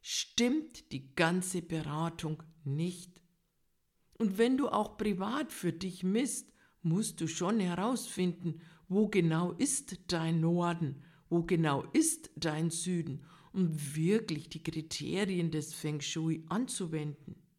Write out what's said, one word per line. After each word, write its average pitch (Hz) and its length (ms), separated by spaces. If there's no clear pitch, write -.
stimmt - 880
die 135 240
ganze 180 460
Beratung 160 800
nicht. 165 560
Und 196 200
wenn 254 200
du 285 100
auch - 300
privat 214 560
für 170 180
dich 180 320
misst, 220 480
musst 175 400
du 165 60
schon 175 340
herausfinden, 180 960
wo 208 180
genau 175 460
ist - 440
dein 165 340
Norden, 170 600
wo 170 140
genau 160 400
ist - 420
dein 156 340
Süden, 165 540
um 180 180
wirklich 170 540
die 160 120
Kriterien 165 880
des 151 220
Feng 151 280
Shui 160 480
anzuwenden. 160 960